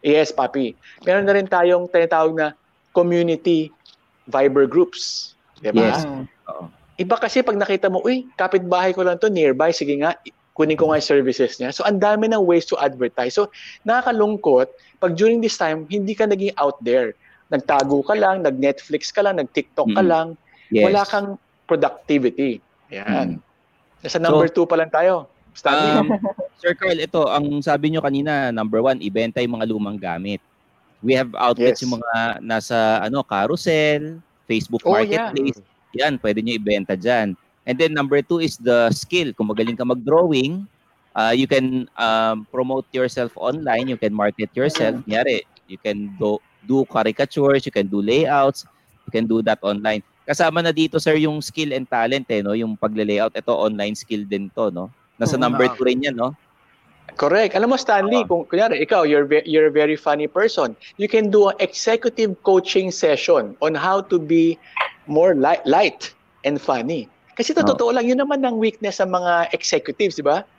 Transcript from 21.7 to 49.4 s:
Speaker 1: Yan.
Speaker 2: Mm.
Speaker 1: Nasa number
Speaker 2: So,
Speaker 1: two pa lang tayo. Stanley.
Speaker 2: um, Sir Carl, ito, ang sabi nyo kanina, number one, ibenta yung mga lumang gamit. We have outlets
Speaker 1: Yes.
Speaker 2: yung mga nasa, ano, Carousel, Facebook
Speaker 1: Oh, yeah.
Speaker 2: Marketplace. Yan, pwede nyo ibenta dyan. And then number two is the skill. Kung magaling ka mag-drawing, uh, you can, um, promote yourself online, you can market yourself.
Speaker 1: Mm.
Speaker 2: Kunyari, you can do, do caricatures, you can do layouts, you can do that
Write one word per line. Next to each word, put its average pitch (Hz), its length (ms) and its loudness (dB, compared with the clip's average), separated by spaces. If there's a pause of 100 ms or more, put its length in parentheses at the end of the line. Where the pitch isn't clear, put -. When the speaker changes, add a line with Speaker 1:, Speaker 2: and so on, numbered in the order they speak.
Speaker 1:
Yan. 101 500 -4
Speaker 2:
Mm. - 640 -20
Speaker 1:
Nasa 165 160 -6
number 165 300 4
Speaker 2:
So, 165 80 -4
Speaker 1:
two 175 100 4
pa 170 140 0
lang 160 100 0
tayo. 165 380 2 (240)
Stanley. 151 500 2
Speaker 2:
um, 151 60 0 (500)
Sir 175 160 -2
Carl, 185 240 -2
ito, 160 300 -2
ang 147 320 -2
sabi 147 320 0
nyo 160 80 -2
kanina, 143 500 -2
number 110 300 -2
one, 131 200 0
ibenta 113 400 -4
yung 120 160 -2
mga 110 120 -4
lumang 104 280 -4
gamit. 95 440 -8 (600)
We 117 140 -2
have 127 200 0
outlets 120 460 2
Speaker 1:
Yes. - 40 -8
Speaker 2:
yung 123 120 -4
mga 117 160 -8 (280)
nasa, 113 360 -4 (240)
ano, 113 220 -4
Carousel, 151 960 -2 (260)
Facebook 120 380 -2
Speaker 1:
Oh, 185 120 2
yeah. 226 320 0
Speaker 2:
Marketplace. 208 320 -4 (360)
Yan, 135 240 -2
pwede 107 240 -2
nyo 120 100 -4
ibenta 104 400 -2
dyan. 104 460 -2 (240)
And 127 140 -4
then 160 180 0
number 143 240 0
two 165 240 -2
is - 160 -6
the 120 320 2
skill. 165 400 -4
Kung 107 160 -4
magaling 113 320 -4
ka 123 80 -4
mag-drawing, 151 800 0 (480)
uh, 110 160 0
you 127 160 2
can, 131 480 0
um, 113 560 0
promote 131 400 -4
yourself 127 420 -4
online, 127 540 -2
you 127 80 -4
can 110 160 -2
market 104 400 -2
yourself. 131 480 -2
Speaker 1:
Mm. - 80 -14
Speaker 2:
Kunyari, 117 280 0 (300)
you 95 140 -18
can 101 400 -6
do, 104 160 0 (260)
do 131 240 0
caricatures, 139 800 0
you - 80 -8
can 101 160 0
do 101 160 -2
layouts, 139 640 0 (400)
you - 40 -16
can 113 120 -2
do 113 160 0
that 110 220 0